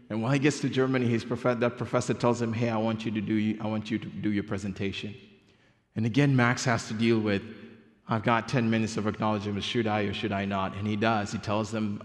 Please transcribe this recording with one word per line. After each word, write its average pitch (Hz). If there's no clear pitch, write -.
and 110
while 117
he 139
gets 143
to 139
Germany, 131
his 117
profe-, 123
that 120
professor 123
tells 120
him, 113
"Hey, 117
I 110
want 110
you 117
to 107
do, 107
I 107
want 107
you 110
to 107
do 104
your 101
presentation." 101
And 110
again, 135
Max 120
has 117
to 113
deal 113
with, 104
"I've 110
got 117
ten 117
minutes 110
of 104
acknowledgement. 104
Should 117
I 107
or 101
should 104
I 98
not?" 95
And 104
he 107
does. 107
He 110
tells 104
them 107